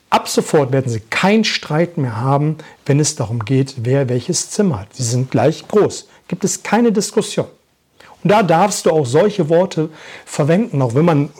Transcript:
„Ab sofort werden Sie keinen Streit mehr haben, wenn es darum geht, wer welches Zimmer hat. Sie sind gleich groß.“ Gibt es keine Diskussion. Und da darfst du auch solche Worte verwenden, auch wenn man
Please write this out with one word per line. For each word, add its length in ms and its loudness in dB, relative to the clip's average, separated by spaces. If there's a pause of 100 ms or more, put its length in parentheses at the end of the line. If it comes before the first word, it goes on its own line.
(120)
„Ab 160 0
sofort 440 0
werden 180 0
Sie 80 -4
keinen 460 0
Streit 520 -2
mehr 240 -4
haben, 380 0 (260)
wenn 140 2
es 160 0
darum 300 -4
geht, 300 0 (100)
wer 240 0
welches 420 -4
Zimmer 300 0
hat. 120 -14
Sie 120 -8
sind 260 -2
gleich 380 0
groß.“ 400 0 (180)
Gibt 160 -8
es 220 -4
keine 260 2
Diskussion. 560 -2 (760)
Und 80 4
da 100 4
darfst 440 2
du 40 4
auch 160 2
solche 420 2
Worte 400 2 (380)
verwenden, 560 0
auch 140 0
wenn 80 4
man 240 2 (120)